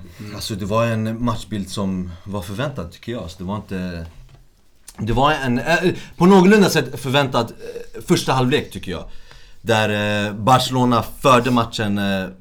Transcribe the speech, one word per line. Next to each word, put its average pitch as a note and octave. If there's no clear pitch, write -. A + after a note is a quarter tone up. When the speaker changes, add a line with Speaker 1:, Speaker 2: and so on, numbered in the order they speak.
Speaker 1:
Mm. G#2
Speaker 2:
Alltså, A2
det G2
var A2
en A2+
matchbild G#2+
som F#2+
var G2+
förväntad, G#2
tycker -
jag. F2
Så -
det F#2
var F#2+
inte... F#2
Det A2
var C3+
en, C3+
eh, C#3
på E3+
någorlunda F#3+
sätt C3+
förväntad, C3
eh, A2
första E3
halvlek, C3
tycker F#2+
jag. D2+
Där, G#2
eh, G#2
Barcelona B2
förde B2+
matchen, A2+
eh, G2